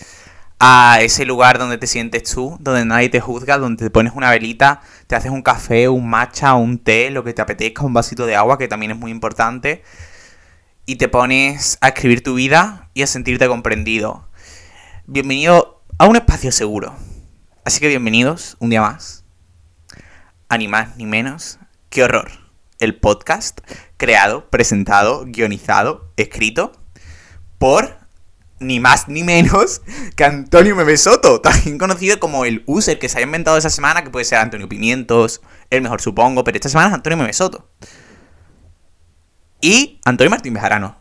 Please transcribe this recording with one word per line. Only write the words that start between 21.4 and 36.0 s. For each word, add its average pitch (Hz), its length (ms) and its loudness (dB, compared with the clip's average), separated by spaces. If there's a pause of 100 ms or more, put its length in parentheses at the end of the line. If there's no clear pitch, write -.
Que 127 160 2
Horror, 120 260 -2 (480)
el 110 220 -2
podcast - 600 -2 (360)
creado, 110 540 2
presentado, 110 760 2
guionizado, 110 880 -2
escrito 110 560 -4 (840)
por 165 400 2 (600)
ni 131 200 -4
más 131 280 4
ni 156 160 -6
menos 175 580 2 (340)
que 151 80 2
Antonio 170 520 4
Meme 156 200 2
Soto, 147 440 4
también 147 380 2
conocido 190 420 -2
como 147 240 -4
el 113 220 -4
user 175 320 -2
que 127 100 -8
se - 100 -6
ha 117 40 -2
inventado 160 340 0
esa 156 140 -2
semana, 151 340 -2
que 135 60 -18
puede 123 140 -8
ser 117 140 0
Antonio 110 300 -4
Pimientos, 113 720 -2 (300)
el 131 120 0
mejor 120 180 -6